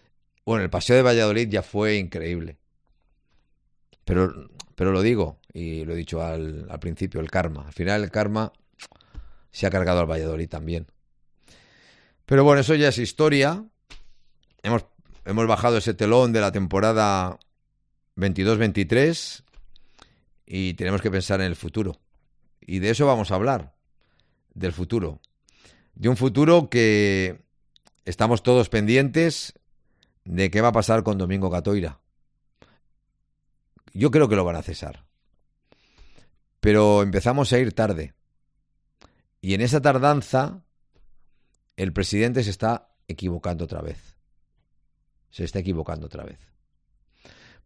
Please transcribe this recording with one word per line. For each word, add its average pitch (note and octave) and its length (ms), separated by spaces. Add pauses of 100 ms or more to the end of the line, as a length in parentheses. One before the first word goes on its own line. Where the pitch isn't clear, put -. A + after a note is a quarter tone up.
(460)
bueno, G#2+ 180
el E2+ 60
paseo A#2+ 260
de C3 60
Valladolid A2+ 480
ya G2+ 120
fue G#2+ 340
increíble. E2 600 (1500)
Pero, F2+ 440 (260)
pero F#2 160
lo F#2+ 120
digo, G#2 360 (140)
y D#2+ 320
lo E2 80
he E2+ 40
dicho E2 260
al, D#2+ 480
al D#2 100
principio, E2+ 400
el D#2+ 100
karma. D2+ 360
Al D2+ 80
final G2+ 280
el G2 80
karma G#2+ 420 (1000)
se - 160
ha F#2+ 40
cargado F2+ 300
al E2 100
Valladolid D#2+ 380
también. D#2+ 380 (1400)
Pero C#3 180
bueno, C#3+ 200
eso D#3 120
ya D3 140
es A#2+ 100
historia. D3 680 (960)
Hemos, A2+ 240 (380)
hemos A2 220
bajado A2+ 300
ese G#2 180
telón A#2 380
de A2 80
la G2+ 120
temporada G2 840 (800)
veintidós F#2+ 420
veintitrés A2+ 840 (1000)
y F#2 280
tenemos F#2 280
que G#2 80
pensar F#2+ 300
en F#2+ 60
el E2+ 100
futuro. F2+ 440 (600)
Y F#2 180
de G2 120
eso C#3 160
vamos A2+ 240
a G2 40
hablar, F#2+ 400 (800)
del F2+ 180
futuro. E2+ 480 (760)
De - 140
un B2 80
futuro C#3 540
que G#2 720 (640)
estamos A2 380
todos B2 260
pendientes C3 840 (720)
de F2+ 260
qué G#2+ 100
va A#2 80
a A#2 40
pasar A2+ 300
con G2+ 160
Domingo F#2+ 320
Catoira. F2 500 (1900)
Yo A#2+ 160
creo D3 180
que G#2 80
lo F#2+ 80
van E2+ 120
a D#2+ 60
cesar. - 440 (1500)
Pero G#2 420
empezamos A#2+ 500
a B2 60
ir A#2 140
tarde. G2+ 400 (1300)
Y F#2+ 140
en G2 60
esa B2 200
tardanza, C3+ 800 (1120)
el F#2 160
presidente A2 520
se G#2 60
está A2+ 400 (180)
equivocando E2+ 560
otra D#2 160
vez. D2+ 360 (1160)
Se - 120
está F2 160
equivocando E2 480
otra C#2+ 180
vez. - 140 (1300)